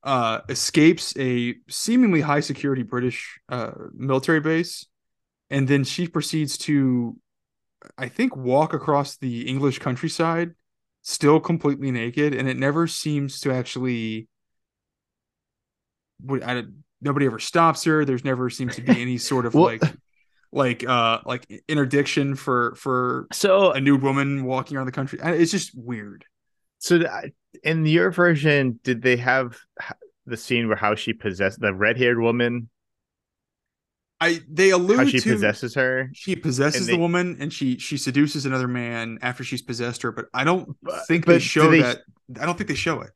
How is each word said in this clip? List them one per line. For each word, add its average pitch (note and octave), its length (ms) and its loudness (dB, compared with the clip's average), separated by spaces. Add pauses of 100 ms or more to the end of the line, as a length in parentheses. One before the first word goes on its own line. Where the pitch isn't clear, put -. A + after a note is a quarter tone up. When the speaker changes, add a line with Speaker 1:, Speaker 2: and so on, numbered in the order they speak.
Speaker 1:
uh, A#2+ 440 0
escapes D#3 680 2
a B2 380 -2 (120)
seemingly A3 540 2
high D3 200 0
security C#3 420 -4
British, - 560 -6 (100)
uh, A#2+ 220 -8 (220)
military C3+ 460 0
base, D#3+ 460 -2 (640)
and C#3 180 0
then C#3 160 4
she E3+ 240 -4
proceeds D3+ 520 -4
to, B2+ 580 0 (800)
I B2+ 100 -8
think, A#3+ 280 -2
walk C3+ 380 2
across C#3+ 440 -2
the A#2+ 300 -6
English C3+ 320 0
countryside, E3 720 -2 (500)
still D3+ 380 4
completely C#3+ 500 -2
naked, B2 440 0
and B2+ 160 -2
it C3 80 -4
never C#3+ 280 0
seems D3 560 -4
to C3+ 120 0
actually, A#2+ 720 -4 (2000)
w-, C3+ 180 -4
I, B2 200 -4 (380)
nobody C#3 240 0
ever A2+ 140 -2
stops E3 460 0
her. D#3 200 2
There's C3 200 -2
never B2+ 240 -2
seems B2 260 -6
to B2+ 60 -12
be B2 200 2
any B2 160 -4
sort B2 280 -2
of A2+ 80 -4
Speaker 2:
<laughs> - 20 2
Well D#3+ 100 6
Speaker 1:
like, A#2 180 -2 (680)
like, B2 360 -2
uh, A#2 380 2
like, B2 240 -8
i-, - 180 -18
interdiction C#3+ 680 0
for, B2 400 -2
for B2+ 560 -4
Speaker 2:
So F#3+ 400 4
Speaker 1:
a C3+ 80 0
nude C#3 220 6
woman C#3 420 0
walking C3 340 -4
around C3 100 -6
the B2+ 40 -6
country. C3+ 300 -6
I, E3 100 -2
it's E3 200 2
just F#3+ 240 -4
weird. A2+ 500 -12 (540)
Speaker 2:
So - 180 4
th-, E3 120 2
I, A#2 220 -10 (320)
in D#3 220 0
your E3+ 260 4
version, D3 720 2
did A#2+ 180 -2
they B2+ 160 4
have B2+ 400 0 (240)
h-, - 100 -12 (340)
the A#2 120 -8
scene A#2+ 300 -2
where G#2+ 100 2
how G#2+ 180 2
she A2 180 -6
possessed G2 460 -2
the G#2 140 0
red-haired A#2 460 2
woman? A#2+ 500 0 (1500)
Speaker 1:
I, E3+ 200 2 (100)
they F3+ 200 4
Speaker 2:
How F#3 80 6
Speaker 1:
allude A#3 340 4
Speaker 2:
she B2+ 80 4
Speaker 1:
to D#3+ 140 2
Speaker 2:
possesses G#2+ 420 0
her? C3 360 0
Speaker 1:
she F3+ 240 -6
possesses C#3 460 0
Speaker 2:
And A#2 60 -2
Speaker 1:
the F#3 60 2
Speaker 2:
they F3+ 60 2
Speaker 1:
woman E3+ 400 0
and C#3+ 140 -8
she, B2+ 240 -4
she - 200 -8
seduces C#3+ 500 0
another B2+ 200 -2
man A#2+ 540 -6
after B2+ 220 -6
she's B2 180 -8
possessed A#2+ 400 -8
her, A#2 100 -4
but A2+ 220 -10
I B2+ 100 -2
don't E3+ 380 0
Speaker 2:
But, - 260 -10
Speaker 1:
think D#3+ 180 2
they E3+ 80 8
Speaker 2:
but E3+ 40 8
do - 40 4
Speaker 1:
show D#3 280 4
Speaker 2:
they D#3 120 6
Speaker 1:
that. B2 180 0 (400)
I C#3+ 80 -4
don't F3 100 -4
think G3+ 100 -6
they D#3 60 -4
show D3 280 -2
it. - 140 -16